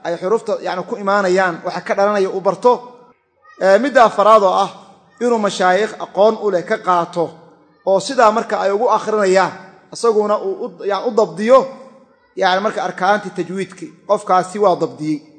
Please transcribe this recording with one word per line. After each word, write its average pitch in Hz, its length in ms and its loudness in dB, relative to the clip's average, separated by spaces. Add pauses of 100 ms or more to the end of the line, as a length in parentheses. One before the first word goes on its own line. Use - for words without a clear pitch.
ay 170 140 -6
xuruufta, 202 440 -2
yacni 180 220 -6
ku 180 120 -8
imaanayaan, 190 680 0
waxa 175 160 -8
ka 214 140 -4
dhalanaya 196 340 0
uu 190 120 -6
barto. 190 300 2 (920)
Ee, 190 180 4
midda 247 240 4
afaraad 208 400 4
oo 185 100 2
ah 190 180 0 (500)
inuu 240 180 0
mashaayikh 196 600 0
aqoon 208 420 2
u 208 100 -2
leh 170 140 -2
ka 220 120 -4
qaato 175 480 -2 (600)
oo 190 140 2
sidaa 233 320 4
marka 220 300 -4
ay 190 100 0
ugu 202 180 0
akhrinayaan, 190 640 2 (420)
isaguna 208 440 0
uu 190 280 -6
u, 175 200 -14
yacni 196 240 -2
u - 60 -10
dabdiyo, 214 440 2 (760)
yacni 185 260 0
marka 214 200 -4
arkaantii 185 520 0
tajwiidki, 180 520 -8 (200)
qofkaasi 185 520 0
waa 190 160 4
dabdiyey. 151 440 -6 (200)